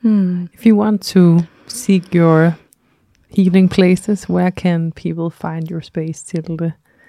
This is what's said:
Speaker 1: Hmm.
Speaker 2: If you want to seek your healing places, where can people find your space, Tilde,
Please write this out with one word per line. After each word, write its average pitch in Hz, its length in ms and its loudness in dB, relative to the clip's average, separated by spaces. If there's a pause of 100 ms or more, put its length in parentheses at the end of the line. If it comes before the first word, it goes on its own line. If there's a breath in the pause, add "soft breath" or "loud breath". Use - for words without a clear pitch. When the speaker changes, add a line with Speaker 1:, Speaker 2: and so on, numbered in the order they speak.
Speaker 1:
Hmm. 185 500 0
Speaker 2:
If - 140 -6
you 220 100 6
want 208 260 0 (100)
to 175 280 4 (260)
seek - 460 -2
your 165 440 2 (720)
healing 185 420 2
places, 185 580 0
where 180 220 -2
can 165 420 -4
people 165 380 -8
find 165 400 -10
your 165 100 -8
space, 160 420 -10
Tilde, 165 520 -8 (340 soft breath)